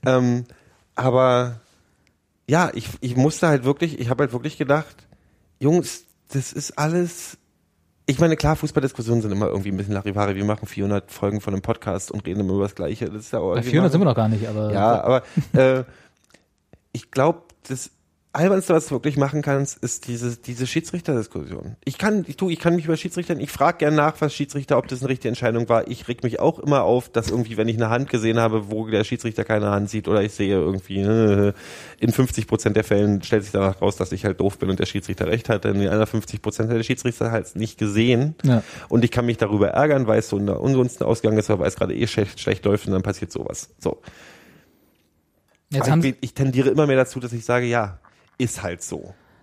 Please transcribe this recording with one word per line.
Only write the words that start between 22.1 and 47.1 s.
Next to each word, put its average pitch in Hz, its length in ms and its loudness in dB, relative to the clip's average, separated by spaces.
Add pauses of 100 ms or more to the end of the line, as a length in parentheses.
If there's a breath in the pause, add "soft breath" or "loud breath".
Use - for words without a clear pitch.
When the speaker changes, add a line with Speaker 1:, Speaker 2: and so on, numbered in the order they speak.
Speaker 1:
ich 147 80 -12
tu, 190 140 -2
ich 160 80 -4
kann 175 180 2
mich 165 80 -2
über 160 140 0
Schiedsrichter, 175 400 -6
ich 135 120 -8
frag 165 280 0
gern 151 160 2
nach, 151 260 2
was 151 140 0
Schiedsrichter, 139 420 -2
ob 139 120 0
das 123 120 -6
eine 131 80 -4
richtige 131 200 -2
Entscheidung 117 420 0
war. 113 180 4
Ich - 180 -10
reg 123 160 -6
mich 113 160 -2
auch 160 200 2
immer 143 240 2
auf, 117 260 2
dass - 220 -2
irgendwie, 113 260 -2
wenn 110 100 2
ich 113 100 0
eine 113 120 0
Hand 123 220 0
gesehen 113 280 0
habe, 110 320 0
wo 110 180 -4
der 110 160 2
Schiedsrichter 113 400 -4
keine 104 260 0
Hand 101 180 0
sieht, 107 180 -6
oder 101 160 2
ich 104 120 -4
sehe 98 200 0
irgendwie, 95 460 -2
äh, 101 540 4 (440 loud breath)
in 117 140 2
fünfzig 127 340 0
Prozent 107 300 0
der 107 80 2
Fällen 101 380 2
stellt 107 200 0
sich 101 100 -14
danach 98 280 0
raus, 101 160 0
dass 92 160 -4
ich 95 140 -6
halt 95 120 -2
doof 98 200 -2
bin 92 100 -2
und 95 100 0
der 90 60 0
Schiedsrichter 95 440 -6
recht 110 200 -2
hatte. 107 220 0
In 98 80 0
den 101 100 0
anderen 107 180 2
fünfzig - 360 -6
Prozent 110 260 -4
hat 117 80 0
der 113 60 0
Schiedsrichter 117 480 -2
halt 113 260 -4
nicht 107 220 -6
gesehen. 120 640 2
Speaker 2:
Ja. 120 200 4 (280 loud breath)
Speaker 1:
Und 120 120 4
ich 120 100 2
kann 123 120 0
mich 120 140 -2
darüber 104 300 2
ärgern, 139 400 2
weil 110 100 4
es 110 100 -2
so - 80 -2
eine 101 220 0
Ungunsten 127 480 2
ausgegangen 110 320 2
ist, 107 100 -2
weil 95 140 2
es 95 140 0
gerade - 180 -2
eh - 120 0
schlecht, 104 320 -2
schlecht - 280 -2
läuft 104 200 2
und 101 60 -2
dann 95 100 0
passiert - 300 -6
sowas. - 460 -10
So. - 240 -6 (1700 loud breath)
Speaker 2:
Jetzt 139 140 0
Speaker 1:
Aber 135 80 4
Speaker 2:
haben 160 80 4
Speaker 1:
ich 165 40 2
Speaker 2:
sie 131 80 2
Speaker 1:
bin, - 80 -8
ich 123 140 -8
tendiere 131 340 2
immer 147 180 4
mehr 135 100 4
dazu, 131 220 2